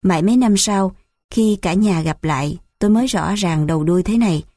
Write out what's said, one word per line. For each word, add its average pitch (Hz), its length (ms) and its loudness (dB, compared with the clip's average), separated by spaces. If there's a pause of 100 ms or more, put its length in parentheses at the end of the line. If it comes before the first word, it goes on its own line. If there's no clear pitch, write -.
Mãi 175 200 0
mấy 220 140 2
năm 233 200 4
sau, 196 360 0 (380)
khi 214 320 0
cả 170 120 -2
nhà 190 280 0
gặp 160 220 -6
lại, 147 340 -4 (200)
tôi 208 120 0
mới 226 160 2
rõ 185 280 -2
ràng 165 320 0
đầu 156 180 0
đuôi 175 180 2
thế 214 160 0
này. 175 260 0 (120)